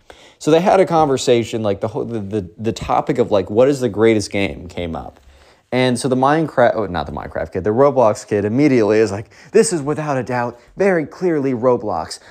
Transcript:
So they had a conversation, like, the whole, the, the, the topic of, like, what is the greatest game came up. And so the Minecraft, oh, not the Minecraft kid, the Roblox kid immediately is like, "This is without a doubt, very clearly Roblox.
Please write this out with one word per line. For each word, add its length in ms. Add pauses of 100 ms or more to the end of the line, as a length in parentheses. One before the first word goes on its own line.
(400)
So 120
they 80
had 220
a 40
conversation, 800
like, 160
the 80
whole, 160
the, 160
the, 380
the 160
topic 460
of, 120
like, 180
what 200
is 100
the 100
greatest 420
game 360
came 300
up. 240 (480)
And 300
so 80
the 80
Minecraft, 600
oh, 100
not 220
the 40
Minecraft 400
kid, 140
the 60
Roblox 540
kid 200
immediately 540
is 120
like, 180 (220)
"This 220
is 80
without 340
a 80
doubt, 340 (200)
very 280
clearly 460
Roblox. 800